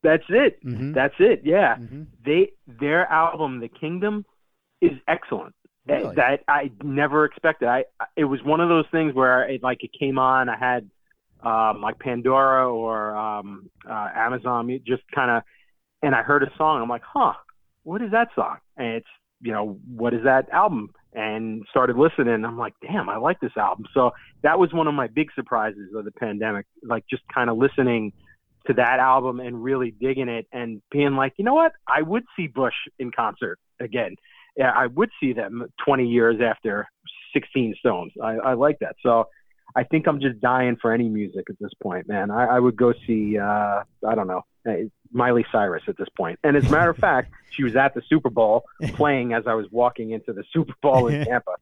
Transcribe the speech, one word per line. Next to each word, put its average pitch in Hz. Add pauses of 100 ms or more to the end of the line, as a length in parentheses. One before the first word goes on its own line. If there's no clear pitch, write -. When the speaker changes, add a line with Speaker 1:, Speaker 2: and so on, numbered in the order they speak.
Speaker 1:
That's 160
it. 233
Speaker 2:
Mm-hmm. 123
Speaker 1:
That's 139
it. 196
Yeah. 156
Speaker 2:
Mm-hmm. 123 (200)
Speaker 1:
They, 165 (160)
their 143
album, 156
The 117
Kingdom, 202 (560)
is 339 (160)
excellent. - (340)
That, 135
Speaker 2:
Really? 101
Speaker 1:
that 135
I 143 (120)
never 147
expected. 151
I, 127 (300)
it 156
was 135
one 151
of 175
those 160
things 156
where 127
it, 131
like, 127
it 117
came 135
on. 131
I 110
had, 123 (540)
um, 110
like, 113
Pandora 131
or, 110
um, 101 (180)
uh, 107
Amazon, 120
it 131
just 123 (100)
kinda, 120 (580)
and 143
I 113
heard 143
a 131
song. 156
I'm 117
like, 120
"Huh, 233 (500)
what 185
is 214
that 233
song?" - (200)
And 123 (100)
it's, 113 (340)
you 117
know, 104
"What 120
is 113
that 131
album?" 156 (240)
And 110
started 123
listening. 120
I'm 117
like, 113
"Damn, 143
I 110
like 151
this -
album." 104
So 123 (320)
that 175
was 180
one 160
of 147
my 135
big 147
surprises 107
of 107
the 104
pandemic, 104 (180)
like, 113
just - (100)
kinda 120
listening 120 (540)
to 135
that 123
album 127
and 120
really 127
digging 131
it 117
and 117
being 143
like, 135
"You 196
know 254
what? 320 (140)
I 139
would 196 (120)
see 170
Bush 127 (240)
in 123
concert 104 (200)
again. 110 (420)
Yeah, 131
I 127
would 165
see 131
them 117 (100)
twenty 131
years 117
after 110 (460)
Sixteen 123
Stones." 104
I, 110
I 123
like 143
that. -
So 113 (480)
I 127
think 156
I'm 147
just 123
dying 123
for 113
any 117
music 104
at 95
this 104 (100)
point, 90
man. 101
I, 120
I 123
would 123
go 120 (120)
see, 107
uh, 104 (220)
I 226
don't 214
know, - (220)
uh, 104 (240)
Miley 123
Cyrus 98
at -
this 196
point. -
And 147
as 131
a -
matter 170
of 160
Speaker 2:
<laughs> 196
Speaker 1:
fact, 127 (200)
she 143
was 117
at 135
the 120
Super 156
Bowl 110 (180)
Speaker 2:
<laughs> 135
Speaker 1:
playing 135
as 117
I 117
was 107
walking 117
into 110
the 101
Super 135
Bowl 131
in 143
Speaker 2:
<laughs> -
Speaker 1:
Tampa. 117